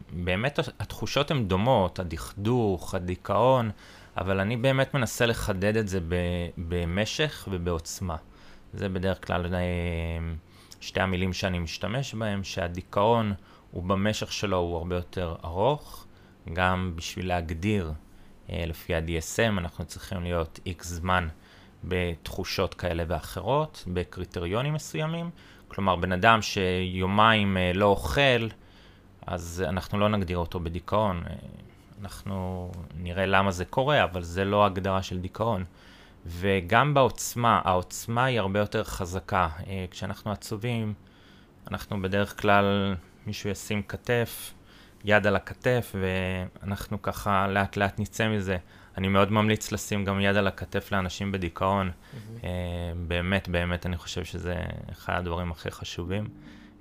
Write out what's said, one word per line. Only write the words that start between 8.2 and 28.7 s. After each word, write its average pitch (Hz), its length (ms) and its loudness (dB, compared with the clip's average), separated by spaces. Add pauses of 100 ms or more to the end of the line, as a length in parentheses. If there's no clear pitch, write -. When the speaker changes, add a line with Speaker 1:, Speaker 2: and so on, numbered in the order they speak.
Speaker 1:
זה 98 160 -4
בדרך 92 380 -2
כלל, 87 280 0
אה, 90 60 0 (1200)
שתי - 200 -4
המילים 95 320 2
שאני 90 260 0
משתמש 101 560 -4
בהם, 104 300 -4
שהדיכאון 101 880 2 (380)
הוא 90 120 -6
במשך 98 500 0
שלו 98 240 0
הוא 85 200 0
הרבה 87 200 -2
יותר 87 480 -4
ארוך, 107 600 -2 (460)
גם 92 440 2
בשביל 92 320 -6
להגדיר, 87 640 0 (580)
אה, 85 160 -4
לפי 82 280 -4
ה-D 80 140 0
S 101 460 0
M, 98 40 0
אנחנו 85 260 -6
צריכים - 380 -8
להיות 87 440 -2
איקס 90 200 -8
זמן 87 420 0 (560)
בתחושות 90 880 -2
כאלה 85 340 -2
ואחרות, 92 800 -2
בקריטריונים 92 880 -4
מסוימים. 160 560 -6 (380)
כלומר, 95 280 0
בן 90 160 0
אדם 107 300 6
שיומיים, 95 1120 4
אה, 90 180 2
לא 101 120 4
אוכל, 120 600 4 (800)